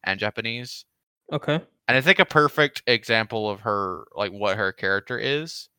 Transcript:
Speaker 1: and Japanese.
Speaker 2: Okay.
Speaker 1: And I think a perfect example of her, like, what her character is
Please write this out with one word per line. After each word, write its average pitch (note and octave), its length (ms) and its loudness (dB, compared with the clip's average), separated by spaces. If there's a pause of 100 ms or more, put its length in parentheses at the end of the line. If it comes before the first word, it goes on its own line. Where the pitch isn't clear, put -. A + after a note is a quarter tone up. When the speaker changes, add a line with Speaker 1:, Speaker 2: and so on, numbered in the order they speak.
Speaker 1:
and F#2+ 160 -2
Japanese. A2+ 640 -6 (480)
Speaker 2:
Okay. D3+ 280 -2 (260)
Speaker 1:
And A#2+ 100 2
I C3 40 4
think F3 180 4
a F#3+ 60 6
perfect D3 640 2
example A2+ 640 0
of G2+ 120 -4
her, G2 460 -2 (100)
like, G2 160 -4
what G2+ 240 0
her G2 160 -2
character G2+ 460 -2
is D3 500 -6 (100)